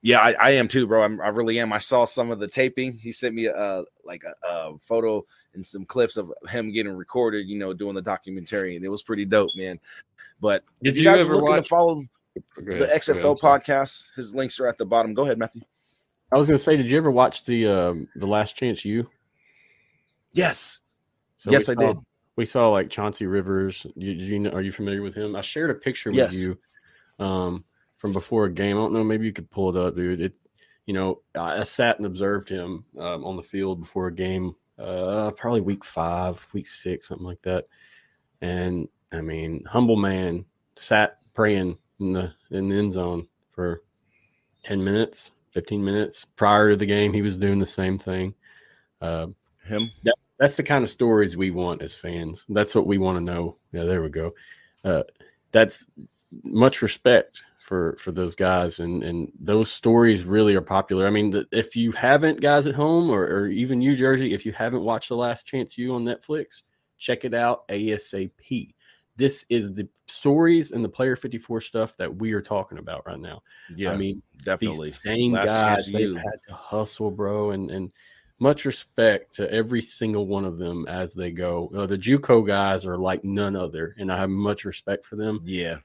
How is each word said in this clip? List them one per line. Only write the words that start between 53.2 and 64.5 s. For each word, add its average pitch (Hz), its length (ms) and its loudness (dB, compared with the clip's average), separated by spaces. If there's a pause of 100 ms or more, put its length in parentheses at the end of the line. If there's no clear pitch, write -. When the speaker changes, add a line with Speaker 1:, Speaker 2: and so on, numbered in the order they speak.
Speaker 2:
know. 87 360 -6 (160)
Yeah, 87 100 -6
there 87 200 0
we 80 60 -4
go. 80 260 -6 (500)
Uh, 87 180 0 (480)
that's - 400 4 (540)
much 123 380 4
respect - 600 4 (160)
for, 87 380 -2
for - 160 -12
those 87 220 -4
guys, 90 460 0
and, 85 220 -4
and 85 360 -6
those 107 320 0
stories 113 540 6
really 104 300 6
are 95 80 2
popular. 95 440 0
I 101 40 4
mean, 104 200 2
the, 98 200 -2
if 113 260 -2
you 117 160 0
haven't, 147 480 2
guys 143 260 4
at 131 80 -2
home, 160 360 2
or, 98 140 2
or 101 240 0
even 123 340 0
you, 135 140 4
Jersey, 131 360 2
if 98 140 -4
you 107 60 -6